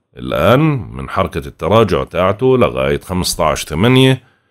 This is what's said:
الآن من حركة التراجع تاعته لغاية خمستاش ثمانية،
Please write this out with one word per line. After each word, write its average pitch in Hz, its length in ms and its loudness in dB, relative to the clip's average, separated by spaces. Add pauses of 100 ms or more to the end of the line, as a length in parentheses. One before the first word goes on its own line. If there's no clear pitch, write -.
(180)
الآن 67 420 2 (320)
من 67 180 -12
حركة 82 380 -4
التراجع 82 560 0
تاعته 104 540 0
لغاية 69 420 0
خمستاش 85 680 -2
ثمانية، 131 580 2 (280)